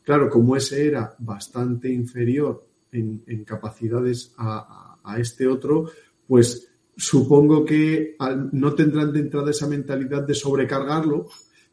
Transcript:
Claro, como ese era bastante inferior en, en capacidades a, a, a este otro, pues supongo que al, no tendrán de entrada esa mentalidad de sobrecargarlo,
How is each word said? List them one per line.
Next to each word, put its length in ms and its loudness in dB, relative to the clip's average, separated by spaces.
Claro, 240 2
como 280 4
ese 320 -2
era 320 -4
bastante 680 -6
inferior 800 -2
en, 360 -6
en 180 -10
capacidades 920 -6
a, 680 -10
a, 100 -12
a 60 -6
este 280 -4
otro, 440 -2
pues 400 4
supongo 680 6
que 540 0
al, 340 -4
no 220 0
tendrán 400 2
de 60 0
entrada 320 -2
esa 160 -4
mentalidad 560 -4
de 100 -2
sobrecargarlo, 960 -2